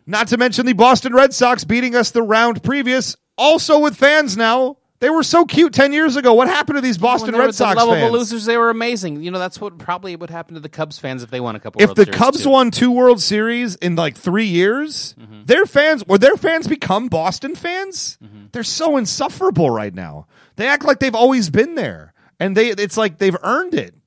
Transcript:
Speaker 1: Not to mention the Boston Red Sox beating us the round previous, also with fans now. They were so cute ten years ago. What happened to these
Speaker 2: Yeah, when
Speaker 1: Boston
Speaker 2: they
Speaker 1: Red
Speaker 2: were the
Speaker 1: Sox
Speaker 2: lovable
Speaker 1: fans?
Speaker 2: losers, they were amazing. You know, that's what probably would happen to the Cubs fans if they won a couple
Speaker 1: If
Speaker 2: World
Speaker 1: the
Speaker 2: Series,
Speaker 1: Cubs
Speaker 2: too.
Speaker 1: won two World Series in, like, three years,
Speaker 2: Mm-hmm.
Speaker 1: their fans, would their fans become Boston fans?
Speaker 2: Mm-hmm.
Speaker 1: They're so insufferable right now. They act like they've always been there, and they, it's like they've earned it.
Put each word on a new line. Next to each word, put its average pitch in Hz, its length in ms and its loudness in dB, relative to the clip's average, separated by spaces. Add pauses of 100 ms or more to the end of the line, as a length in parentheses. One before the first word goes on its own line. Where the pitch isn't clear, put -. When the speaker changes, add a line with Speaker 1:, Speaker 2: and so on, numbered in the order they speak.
Speaker 1:
Not 214 220 -4
to 226 100 0
mention 247 260 0
the 254 80 0
Boston 247 420 4
Red 262 200 6
Sox 247 300 0
beating 240 300 -2
us 247 180 0
the 233 100 0
round 220 400 0
previous, 254 520 -2 (220)
also 302 420 4
with 294 180 2
fans 277 420 2
now. 254 400 0 (220)
They 262 100 2
were 320 120 2
so 330 220 2
cute 302 280 2
ten 277 200 2
years 302 240 0
ago. 247 180 4
What 247 140 4
happened 320 280 -2
to 277 40 -2
these 247 160 -2
Speaker 2:
Yeah, 165 80 -8
when 247 80 2
Speaker 1:
Boston 226 220 -4
Speaker 2:
they 233 40 -2
Speaker 1:
Red 254 60 2
Speaker 2:
were 240 80 0
the 196 40 -14
Speaker 1:
Sox 214 200 0
Speaker 2:
lovable 226 240 4
Speaker 1:
fans? 233 120 0
Speaker 2:
losers, 233 340 -4
they 233 100 0
were 233 120 2
amazing. 220 540 -4
You 175 80 -10
know, 185 80 -6
that's 180 220 -8
what 180 180 -12
probably 180 380 -10
would 170 120 -14
happen 165 260 -16
to 156 60 -16
the 151 80 -14
Cubs 156 300 -10
fans 131 240 -10
if 110 80 -16
they 127 80 -8
won 120 160 -6
a 107 60 -14
couple 110 200 -6
Speaker 1:
If 208 100 6
Speaker 2:
World 196 80 0
Speaker 1:
the 202 80 6
Speaker 2:
Series, - 120 -4
Speaker 1:
Cubs 262 240 2
Speaker 2:
too. 277 80 0
Speaker 1:
won 254 220 4
two 247 180 2
World 247 320 4
Series 220 540 -2
in, 175 180 -4
like, 156 220 -2
three 208 300 -2
years, 214 760 -2
Speaker 2:
Mm-hmm. 107 240 -20
Speaker 1:
their 302 220 4
fans, 294 420 0
would 190 120 4
their 285 160 6
fans 330 300 -2
become 233 400 -4
Boston 175 480 -4
fans? 370 720 -10
Speaker 2:
Mm-hmm. 202 260 -20
Speaker 1:
They're 240 140 -10
so 311 320 -2
insufferable 269 760 -2
right 107 240 -6
now. 78 320 -16 (300)
They 214 100 -6
act 277 180 -2
like 285 140 2
they've 254 160 -2
always 240 340 2
been 269 280 0
there, 92 360 -8 (280)
and 190 160 -2
they, 226 140 2
it's 202 260 -6
like 208 220 -2
they've 190 260 0
earned 311 300 -4
it. - 200 -6 (120)